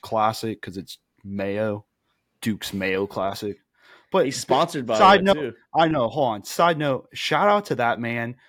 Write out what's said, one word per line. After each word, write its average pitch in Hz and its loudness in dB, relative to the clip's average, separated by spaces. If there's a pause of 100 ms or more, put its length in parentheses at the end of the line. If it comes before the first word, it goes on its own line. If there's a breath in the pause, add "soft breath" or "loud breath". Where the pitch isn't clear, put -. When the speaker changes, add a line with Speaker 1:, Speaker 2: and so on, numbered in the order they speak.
Speaker 1:
Classic 110 -2
'cause 90 -12
it's - -14 (260)
Mayo, 101 -4 (560)
Duke's 104 -4
Mayo 95 -2
Classic. 98 -6 (540 soft breath)
But 147 4
Speaker 2:
He's 127 -4
sponsored 139 0
by 113 0
Speaker 1:
side 196 8
Speaker 2:
that, - -2
Speaker 1:
note, 196 4
Speaker 2:
too. 135 -6 (200 soft breath)
Speaker 1:
I 165 4
know. 139 0
Hold 123 0
on. 101 -10
Side 170 0
note, 143 -2
shout 160 0
out 208 2
to 143 -2
that 117 0
man 120 -6 (140 soft breath)